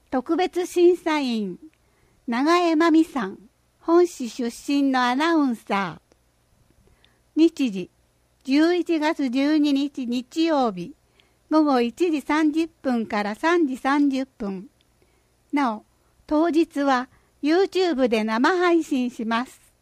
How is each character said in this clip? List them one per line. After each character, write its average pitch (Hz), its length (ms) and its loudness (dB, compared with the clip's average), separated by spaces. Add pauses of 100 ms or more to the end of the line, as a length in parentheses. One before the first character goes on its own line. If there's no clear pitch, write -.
特 294 280 -4
別 359 300 -2
審 349 300 4
査 311 220 -2
員、 220 400 -4 (720)
長 277 300 2
江 339 180 2
真 339 160 4
美 320 120 6
さ 240 220 -6
ん、 196 120 -12 (420)
本 349 260 4
市 247 240 -8
出 233 200 -6
身 285 420 -2
の 254 100 0
ア 247 140 0
ナ 320 180 2
ウ 294 140 2
ン 233 80 -4
サ 196 440 -6
ー。 - 0 - (1300)
日 302 380 0
時、 185 180 -10 (540)
十 311 320 2
一 330 240 -2
月 302 300 -2
十 277 280 0
二 294 140 2
日 277 340 -4
日 247 380 -4
曜 285 260 0
日、 180 240 -10 (560)
午 311 140 4
後 269 160 2
一 240 320 -2
時 294 80 -2
三 302 320 0
十 320 160 -2
分 247 360 -4
か 208 200 -4
ら 208 100 -6
三 330 320 2
時 254 100 -4
三 285 340 2
十 262 160 -2
分。 196 420 -10 (840)
な 262 220 0
お、 214 100 -14 (440)
当 311 220 2
日 302 320 0
は 262 260 0 (340)
YouTube 339 680 0
で 220 160 0
生 240 340 0
配 339 260 2
信 247 260 -4
し 240 140 -10
ま 226 220 -4
す。 - 140 -20 (220)